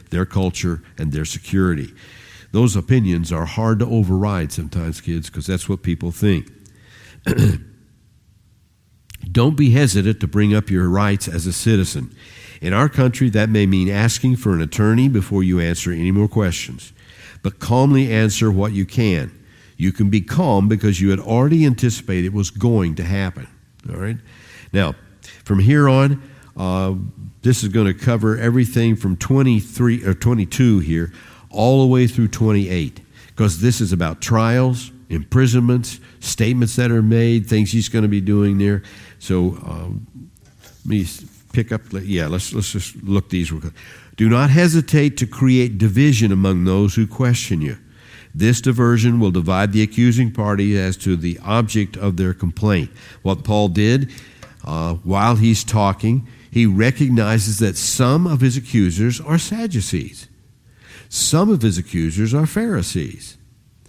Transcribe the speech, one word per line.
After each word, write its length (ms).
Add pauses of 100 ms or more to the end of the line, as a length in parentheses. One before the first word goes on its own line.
(120)
their 160
culture, 560 (160)
and 120
their 140
security." 680 (600)
Those 240
opinions 560
are 160
hard 320
to 80
override 640
sometimes, 500
kids, 300
'cause 160
that's 200
what 140
people 300
think. 400 (760)
<clears throat> 460 (1600)
Don't 240
be 140
hesitant 500
to 80
bring 260
up 180
your 180
rights 380
as 180
a 80
citizen. 560 (500)
In 140
our 160
country, 400
that 220
may 160
mean 200
asking 500
for 160
an 80
attorney 460
before 360
you 160
answer 320
any 200
more 160
questions. 640 (520)
But 160
calmly 520
answer 400
what 220
you 100
can. 480 (460)
You 140
can 180
be 120
calm 460
because 340
you 100
had 80
already 460
anticipated 600
it 80
was 160
going 460
to 80
happen. 420 (420)
All 120
right? 180 (560)
Now, 220 (500)
from 140
here 280
on, 320 (380)
uh, 380 (480)
this 200
is 60
gonna 240
cover 440
everything 580
from 220
twenty-three, 840
or 120
twenty-two 640
here, 340 (380)
all 300
the 60
way 200
through 220
twenty-eight, 720 (340)
'cause 260
this 200
is 120
about 260
trials, 720 (180)
imprisonments, 920 (220)
statements 540
that 160
are 120
made, 420
things 260
he's 180
gonna 180
be 140
doing 360
there. 240 (380)
So, 460
um, 420 (760)
let 60
me 120
s-, 220 (300)
pick 180
up, 220
le-, 80
yeah, 260
let's, 260
let's 180
just 320
look 260
these 220
real 100
quick. 120 (420)
"Do 140
not 200
hesitate 680
to 100
create 500
division 540
among 320
those 320
who 100
question 560
you. 160 (560)
This 280
diversion 580
will 120
divide 420
the 80
accusing 500
party 460
as 200
to 180
the 280
object 540
of 200
their 160
complaint." 560 (320)
What 220
Paul 240
did, 420 (540)
uh, 400
while 320
he's 280
talking, 600 (240)
he 160
recognizes 920
that 180
some 480
of 160
his 160
accusers 640
are 180
Sadducees. 920 (800)
Some 400
of 120
his 160
accusers 560
are 140
Pharisees. 880 (520)